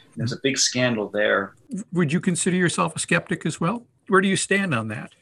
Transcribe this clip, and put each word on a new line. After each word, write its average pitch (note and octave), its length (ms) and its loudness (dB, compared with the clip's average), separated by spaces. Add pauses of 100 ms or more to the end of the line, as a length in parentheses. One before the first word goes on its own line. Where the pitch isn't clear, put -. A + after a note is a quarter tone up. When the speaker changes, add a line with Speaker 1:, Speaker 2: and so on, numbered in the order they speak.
(160)
Speaker 1:
There A2+ 80 -6
was A#2+ 80 -2
a - 100 -8
big C3+ 160 0
scandal A#2 520 0
there. G#2 440 0 (380)
Speaker 2:
Would E3 220 2
you F3+ 80 0
consider F3+ 340 0
yourself F3 400 0
a - 40 -6
skeptic - 460 -2
as D#3+ 140 -4
well? G#3 260 -2 (220)
Where F#3+ 140 6
do G3 80 2
you F#3+ 80 2
stand F#3+ 360 0
on A2 140 -2
that? - 240 -10 (100)